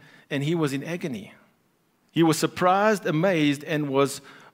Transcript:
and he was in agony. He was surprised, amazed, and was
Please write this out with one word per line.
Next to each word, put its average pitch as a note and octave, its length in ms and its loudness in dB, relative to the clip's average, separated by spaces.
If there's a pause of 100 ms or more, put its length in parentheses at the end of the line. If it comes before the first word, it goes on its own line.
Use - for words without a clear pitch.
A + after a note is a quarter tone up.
(280)
and C#3+ 140 -6
he D#3+ 140 -2
was D3+ 160 -2
in C#3 100 -6
agony. E3 500 -10 (800)
He E3 140 4
was D#3 120 4
surprised, F#3+ 720 2
amazed, D#3 560 0
and D3+ 260 -4
was C3+ 320 0 (340)